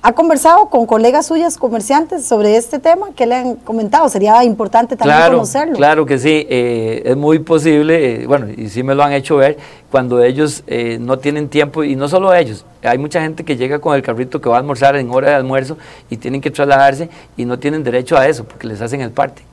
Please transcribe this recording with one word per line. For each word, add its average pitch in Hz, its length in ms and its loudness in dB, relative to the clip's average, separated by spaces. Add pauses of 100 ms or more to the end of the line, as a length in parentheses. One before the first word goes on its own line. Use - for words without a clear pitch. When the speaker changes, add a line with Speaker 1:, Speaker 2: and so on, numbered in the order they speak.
Speaker 1:
¿Ha 247 120 2
conversado 330 540 4
con 233 200 0
colegas 240 400 2
suyas 330 320 -2
comerciantes 277 640 -2
sobre 214 320 2
este 233 220 -2
tema? 349 380 0
¿Qué 247 100 0
le 233 80 0
han 247 220 -4
comentado? 226 520 0
Sería 220 360 4
importante 226 520 0
también 151 220 4
Speaker 2:
Claro, 165 200 6
Speaker 1:
conocerlo. 269 380 -2
Speaker 2:
claro 151 300 4
que 135 120 0
sí, 151 300 0
eh, 120 560 -2
es 131 120 0
muy 151 240 2
posible, 151 840 2
eh, 127 40 -8
bueno, 135 200 0 (100)
y 117 120 -10
sí 113 160 -6
me 135 100 0
lo 143 80 2
han 143 100 2
hecho 143 240 -2
ver, 143 220 2 (320)
cuando 123 320 2
ellos, 135 460 0
eh, 117 320 -6
no 127 180 -2
tienen 143 300 -4
tiempo, 147 340 -2
y 143 140 -2
no 139 100 -4
solo 185 260 0
ellos, 131 320 0 (200)
hay 120 120 0
mucha 147 240 -4
gente 156 240 -8
que 139 120 -4
llega 131 240 -4
con 147 160 -2
el 135 60 -2
carrito 127 380 -6
que - 80 -4
va 117 60 2
a 120 60 4
almorzar 139 360 0
en 123 140 -4
hora 131 200 2
de 147 40 2
almuerzo 131 420 -2 (320)
y - 80 -10
tienen 127 240 -8
que 139 120 -6
trasladarse 139 580 2 (260)
y 123 80 -6
no 120 140 -6
tienen 151 240 -4
derecho 127 340 -2
a 135 120 4
eso 120 160 -2
porque - 240 -16
les 107 120 -10
hacen 117 200 -6
el 120 100 -8
parte. - 320 -4 (100)